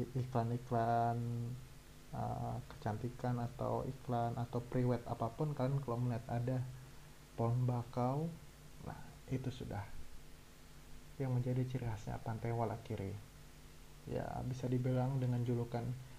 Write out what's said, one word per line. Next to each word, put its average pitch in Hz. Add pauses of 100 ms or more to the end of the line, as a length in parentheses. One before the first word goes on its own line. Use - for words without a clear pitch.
(180)
iklan-iklan, 117 (1000)
eh, 120 (180)
kecantikan 120
atau 117
iklan 120
atau 120
priwet 123
apapun, 123
kalian 135
kalau 120
melihat 123
ada 120 (800)
pohon 120
bakau, 123 (640)
nah, - (320)
itu 127
sudah 101 (1400)
yang 131
menjadi 123
ciri 127
khasnya 113
Pantai 113
Walakiri. 110 (960)
Ya, - (240)
bisa 127
dibilang 127
dengan 123
julukan, 120 (340)